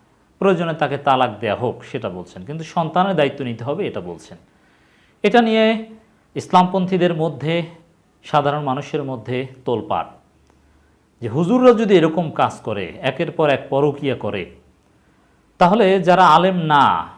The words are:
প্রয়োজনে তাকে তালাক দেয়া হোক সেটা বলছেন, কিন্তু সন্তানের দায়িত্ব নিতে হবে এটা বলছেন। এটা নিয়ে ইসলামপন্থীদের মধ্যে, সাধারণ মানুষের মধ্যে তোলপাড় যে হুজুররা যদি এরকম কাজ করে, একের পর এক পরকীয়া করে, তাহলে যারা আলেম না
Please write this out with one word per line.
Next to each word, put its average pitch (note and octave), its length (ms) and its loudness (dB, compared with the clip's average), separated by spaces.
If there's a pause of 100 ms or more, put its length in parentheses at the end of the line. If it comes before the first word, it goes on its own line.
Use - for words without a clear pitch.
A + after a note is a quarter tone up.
(380)
প্রয়োজনে E3+ 360 0
তাকে C#3+ 240 -4
তালাক B2+ 320 2 (100)
দেয়া G2+ 160 -2
হোক A#2 280 -6
সেটা A2+ 240 -10
বলছেন, F2+ 360 -14
কিন্তু D#3 200 -12
সন্তানের F3+ 520 -2
দায়িত্ব C#3 280 0
নিতে A#2 200 -8
হবে D#3 220 -6
এটা G#2+ 140 -8
বলছেন। F2 380 -16 (840)
এটা A#3 200 4
নিয়ে A3 440 0 (480)
ইসলামপন্থীদের F3+ 800 0
মধ্যে, D#3 480 -4 (640)
সাধারণ D3 380 0
মানুষের C#3+ 400 -6
মধ্যে B2+ 440 -6 (180)
তোলপাড় G2 420 -4 (1120)
যে A#2+ 80 -8
হুজুররা G#3+ 440 4
যদি G#3+ 240 2
এরকম D#3+ 340 0
কাজ A#2+ 300 -2
করে, G2 400 -6
একের D3 300 -4
পর D3+ 200 0
এক B2+ 200 -2
পরকীয়া C#3 440 -2
করে, G2 360 -8 (1080)
তাহলে G3 420 4
যারা F3 260 6
আলেম F3 300 4
না C3+ 600 2